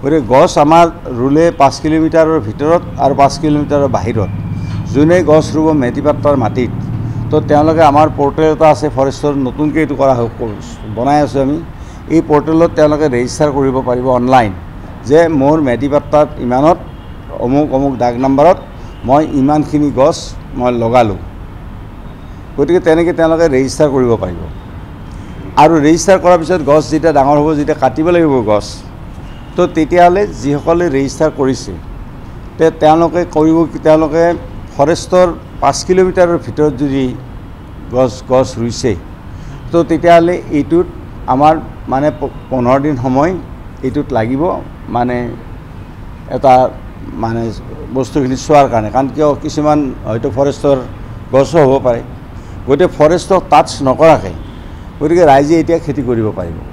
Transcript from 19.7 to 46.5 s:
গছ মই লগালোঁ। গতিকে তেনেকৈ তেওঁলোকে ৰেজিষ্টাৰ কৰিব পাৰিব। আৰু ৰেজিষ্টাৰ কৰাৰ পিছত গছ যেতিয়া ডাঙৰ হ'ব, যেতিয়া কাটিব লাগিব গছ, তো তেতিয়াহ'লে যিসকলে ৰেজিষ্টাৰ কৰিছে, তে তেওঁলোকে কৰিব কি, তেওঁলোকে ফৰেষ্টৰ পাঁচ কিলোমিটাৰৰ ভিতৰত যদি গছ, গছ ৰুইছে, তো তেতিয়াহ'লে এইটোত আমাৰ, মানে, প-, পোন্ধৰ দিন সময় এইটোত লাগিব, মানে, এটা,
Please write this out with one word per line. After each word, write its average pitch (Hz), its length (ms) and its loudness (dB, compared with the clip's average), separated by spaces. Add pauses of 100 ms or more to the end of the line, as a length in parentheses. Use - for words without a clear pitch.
গছ 143 200 4 (380)
মই 123 180 0
লগালোঁ। 113 460 2 (1400)
গতিকে 156 240 2
তেনেকৈ 165 320 2
তেওঁলোকে 165 360 2
ৰেজিষ্টাৰ 135 420 2
কৰিব 127 260 2
পাৰিব। 90 240 -6 (1160)
আৰু 156 240 6
ৰেজিষ্টাৰ 165 380 4
কৰাৰ 175 200 4
পিছত 165 280 0
গছ 151 240 2
যেতিয়া 156 220 2
ডাঙৰ 143 260 4
হ'ব, 156 160 2
যেতিয়া 147 260 0
কাটিব 156 300 0
লাগিব 165 240 4 (120)
গছ, 104 200 2 (920)
তো 180 100 2
তেতিয়াহ'লে 175 600 2
যিসকলে 156 640 -2
ৰেজিষ্টাৰ 139 500 0
কৰিছে, 131 340 -2 (840)
তে 160 120 4
তেওঁলোকে 160 640 2
কৰিব 160 240 4 (160)
কি, 160 60 -8
তেওঁলোকে 156 460 2 (520)
ফৰেষ্টৰ 175 520 2 (320)
পাঁচ 135 240 0
কিলোমিটাৰৰ 185 640 2
ভিতৰত 151 320 0
যদি 135 360 -2 (760)
গছ, 127 200 2 (160)
গছ 131 200 4 (100)
ৰুইছে, 117 360 -2 (760)
তো 170 120 2
তেতিয়াহ'লে 170 680 4
এইটোত 165 360 0 (400)
আমাৰ, 147 280 4 (340)
মানে, 139 220 0
প-, 139 240 -8 (160)
পোন্ধৰ 131 320 2
দিন 147 140 -2
সময় 135 380 0 (480)
এইটোত 131 300 -4
লাগিব, 123 300 -2 (460)
মানে, 123 400 -2 (1040)
এটা, 127 380 4 (440)